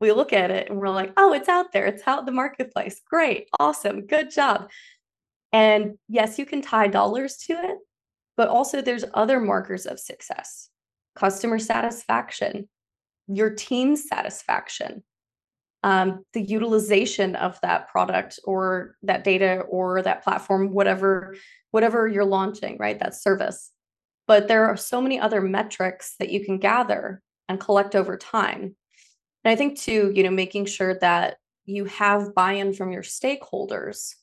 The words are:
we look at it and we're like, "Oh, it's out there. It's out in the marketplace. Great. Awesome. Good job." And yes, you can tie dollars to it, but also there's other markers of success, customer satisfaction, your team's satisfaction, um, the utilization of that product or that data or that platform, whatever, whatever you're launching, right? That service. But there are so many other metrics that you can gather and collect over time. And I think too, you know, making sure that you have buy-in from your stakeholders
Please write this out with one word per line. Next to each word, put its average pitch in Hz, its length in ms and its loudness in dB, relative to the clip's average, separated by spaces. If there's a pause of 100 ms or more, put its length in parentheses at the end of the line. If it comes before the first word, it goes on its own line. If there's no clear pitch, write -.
we 214 120 4
look 277 200 2
at 190 200 2
it 190 180 -4
and 202 80 -6
we're 196 100 -2
like, 190 280 -2
"Oh, 392 160 8
it's 277 160 -2
out 359 240 2
there. 196 140 0
It's 202 200 -4
out 269 140 2
in 254 60 -10
the 277 40 -6
marketplace. 262 720 -4 (100)
Great. 311 380 0 (100)
Awesome. 208 480 -2
Good 302 240 0
job." 247 400 0 (800)
And 214 480 4 (100)
yes, 220 300 0
you 277 80 -6
can 277 160 -6
tie 226 240 2
dollars 208 520 0 (100)
to 330 60 -2
it, 359 240 -6 (580)
but 233 100 4
also 269 340 2
there's 247 240 -4 (100)
other 240 260 4
markers 190 440 -2
of - 140 -10
success, - 720 -14 (460)
customer 220 420 0
satisfaction, 226 1080 -4 (580)
your 208 240 0
team's 254 580 0
satisfaction, - 920 -6 (800)
um, 190 420 2 (100)
the 226 80 -2
utilization 214 920 0
of - 280 -4
that - 260 0
product - 560 -2
or 190 580 -2
that 185 220 -2
data 185 440 2
or 185 340 0
that 190 200 -2
platform, 190 500 0
whatever, 190 640 2 (380)
whatever 220 340 4
you're 202 180 2
launching, 196 540 -2
right? - 220 -4
That - 160 -4
service. - 560 -2 (560)
But 208 180 8
there 220 200 6
are 196 100 0
so 247 240 -4
many 262 180 0
other 214 220 0
metrics 190 800 -4
that 196 100 -4
you 196 140 -2
can 196 140 -4
gather 202 640 0 (280)
and 190 100 -4
collect 202 380 2
over 190 200 0
time. - 600 -4 (640)
And 226 100 4
I 226 40 4
think 285 240 -2
too, 208 340 2
you 190 80 4
know, 185 80 2
making 190 360 -2
sure 185 340 -2
that 175 380 2 (260)
you 196 220 -6
have 202 480 0
buy-in 196 400 2
from 185 180 -6
your 185 100 -8
stakeholders - 1200 -6